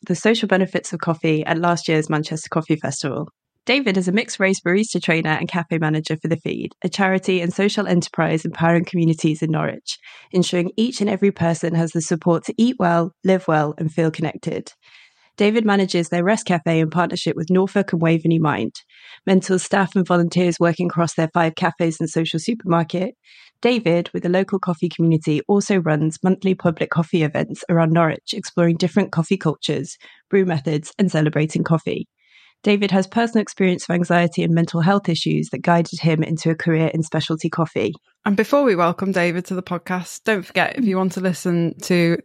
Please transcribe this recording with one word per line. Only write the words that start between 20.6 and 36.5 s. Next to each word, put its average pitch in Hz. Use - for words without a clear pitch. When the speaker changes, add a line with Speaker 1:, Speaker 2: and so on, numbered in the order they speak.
Speaker 1:
across 170
their 165
five 165
cafes 170
and 165
social 165
supermarket. 180
David, 214
with 180
the 175
local 190
coffee 180
community, 160
also 202
runs 156
monthly 190
public 165
coffee 165
events 151
around 165
Norwich, 165
exploring 170
different 185
coffee 165
cultures, 147
brew 196
methods, 156
and 185
celebrating 156
coffee. -
David 202
has 190
personal 226
experience 185
of -
anxiety 175
and 165
mental 165
health 196
issues 156
that -
guided 170
him 160
into 165
a 160